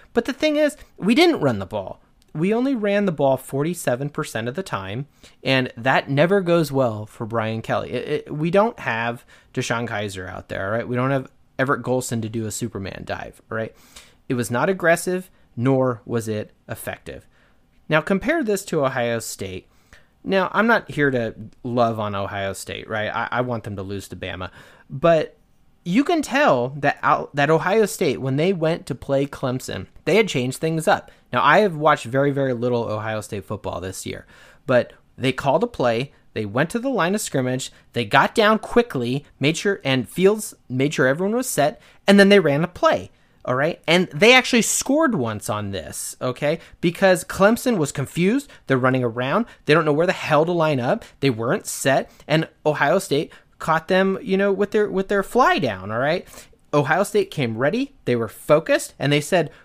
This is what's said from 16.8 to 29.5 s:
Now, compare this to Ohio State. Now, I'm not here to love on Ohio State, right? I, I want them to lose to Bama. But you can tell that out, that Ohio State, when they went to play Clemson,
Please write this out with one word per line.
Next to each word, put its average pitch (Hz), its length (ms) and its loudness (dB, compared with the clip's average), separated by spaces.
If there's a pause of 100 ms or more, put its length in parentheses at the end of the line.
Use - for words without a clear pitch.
Now, 156 100 4
compare 226 460 0
this 202 200 -2
to 151 200 -2
Ohio 120 340 -2
State. 95 480 -10 (560)
Now, 185 300 0
I'm 214 140 2
not 226 220 2
here 143 220 2
to 117 240 -2 (280)
love 117 360 0
on 104 160 -4
Ohio 98 380 -4
State, - 340 -12
right? 107 260 -4
I, - 160 -4
I 120 120 0
want 123 240 -4
them 101 100 -10
to 98 80 -8
lose 98 240 -8
to - 80 -14
Bama. 92 340 -10 (400)
But 156 460 2 (480)
you 214 220 2
can 339 160 0
tell 185 560 2
that 143 260 0
out, - 320 0
that 143 140 2
Ohio 180 360 2
State, 139 360 -2
when 131 160 -2
they 180 160 2
went 160 320 -2
to 139 100 -6
play 139 300 -2
Clemson, 127 640 -6 (180)